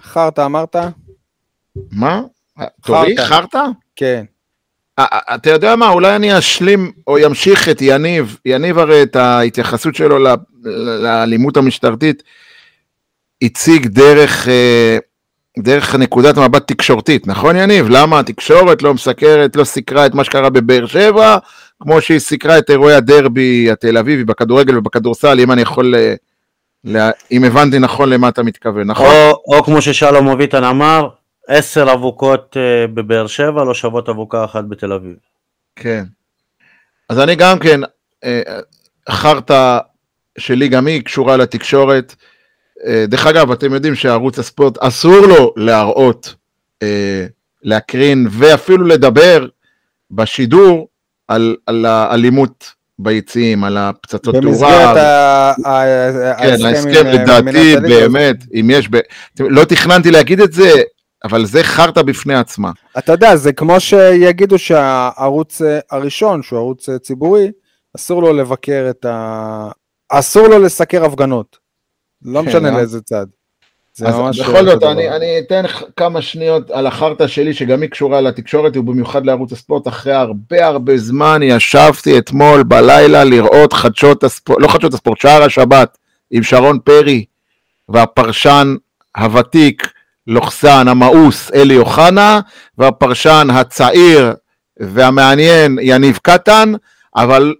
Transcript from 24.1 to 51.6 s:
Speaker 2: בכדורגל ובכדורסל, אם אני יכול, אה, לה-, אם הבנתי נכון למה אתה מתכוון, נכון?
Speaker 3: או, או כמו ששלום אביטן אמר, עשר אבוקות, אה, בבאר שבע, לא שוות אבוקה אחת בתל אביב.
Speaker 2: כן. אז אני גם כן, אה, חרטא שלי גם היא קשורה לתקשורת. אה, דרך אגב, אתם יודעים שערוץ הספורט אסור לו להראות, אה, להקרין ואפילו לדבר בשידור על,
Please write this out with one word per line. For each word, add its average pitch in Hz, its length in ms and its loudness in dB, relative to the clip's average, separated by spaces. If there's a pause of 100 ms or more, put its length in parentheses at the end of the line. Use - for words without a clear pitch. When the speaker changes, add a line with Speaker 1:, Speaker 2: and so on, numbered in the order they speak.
Speaker 2:
בכדורגל 120 540 0
ובכדורסל, 120 600 -2
אם 123 120 2
אני 123 100 0
יכול, 123 320 -2
אה, 110 200 0 (680)
לה-, 110 260 -2 (220)
אם 123 120 0
הבנתי 139 340 2
נכון 131 300 -2
למה 123 200 0
אתה 120 140 -6
מתכוון, 104 480 -6
נכון? 135 160 0
Speaker 3:
או, 151 400 4
או 147 180 2
כמו 151 180 2
ששלום 143 460 2
אביטן 135 360 -2
אמר, 147 440 0 (400)
עשר 143 440 0
אבוקות, 127 640 -4
אה, 120 300 -2
בבאר 110 400 -6
שבע, 147 380 -4
לא 123 100 -4
שוות 117 340 -8
אבוקה 110 360 -8
אחת 107 200 -10
בתל 101 280 -12
אביב. 92 220 -12 (600)
Speaker 2:
כן. 113 280 -8 (1040)
אז 233 100 -6
אני 151 160 0
גם 180 240 2
כן, 156 220 0 (440)
אה, 120 160 -6 (720)
חרטא 131 680 0 (600)
שלי 135 300 -2
גם 127 180 -2
היא 151 160 -4
קשורה 131 340 -2
לתקשורת. 131 800 -2 (720)
אה, 110 220 -2
דרך 127 180 -2
אגב, 156 240 2
אתם 131 240 -4
יודעים 139 200 -4
שערוץ 123 440 -4
הספורט 135 400 -2
אסור 170 480 4
לו 147 300 4
להראות, 113 760 0 (480)
אה, 101 440 -6 (360)
להקרין 127 680 -2
ואפילו 156 560 2
לדבר 147 600 2 (640)
בשידור 151 800 2 (400)
על, 113 280 -2 (100)